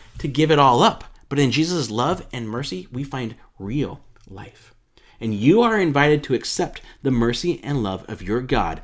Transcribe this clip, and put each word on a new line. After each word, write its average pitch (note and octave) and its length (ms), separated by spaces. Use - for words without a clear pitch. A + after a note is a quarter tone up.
to D#3 100
give D3 220
it D3 80
all C3+ 240
up, - 220
but C#3+ 100
in C#3 120
Jesus' D3+ 400
love C#3+ 420
and A#2 160
mercy, C#3+ 420
we C3+ 140
find B2+ 300
real G#2+ 420
life. - 460
And A2+ 140
you D3+ 280
are A3 180
invited D3 440
to C3 100
accept - 480
the C3+ 80
mercy A#2+ 520
and C3+ 200
love F#2+ 260
of G#2 140
your G#2 180
God G#2 440